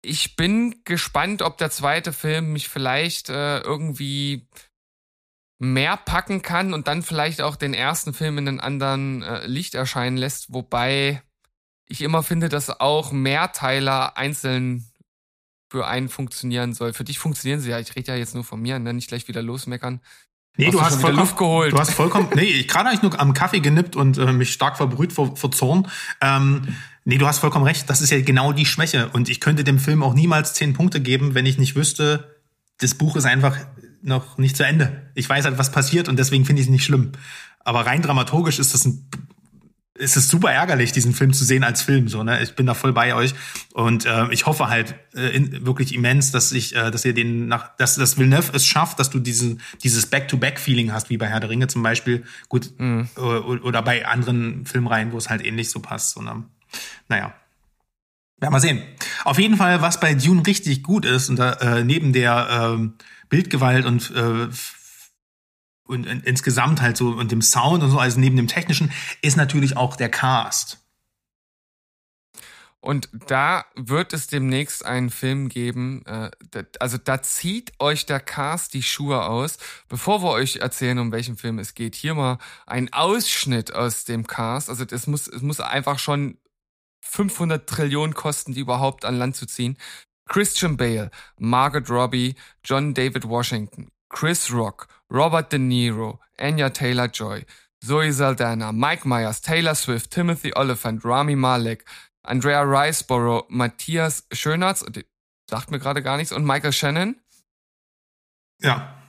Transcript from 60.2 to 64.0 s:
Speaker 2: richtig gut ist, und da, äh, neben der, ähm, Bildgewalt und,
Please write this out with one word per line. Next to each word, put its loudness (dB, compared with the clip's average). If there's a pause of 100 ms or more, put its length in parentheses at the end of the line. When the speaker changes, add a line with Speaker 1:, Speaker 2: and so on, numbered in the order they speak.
Speaker 2:
richtig 0
gut 2
ist, 2
und 2
da, 2
äh, 2
neben 4
der, 4 (260)
ähm, -2 (360)
Bildgewalt 4
und, 0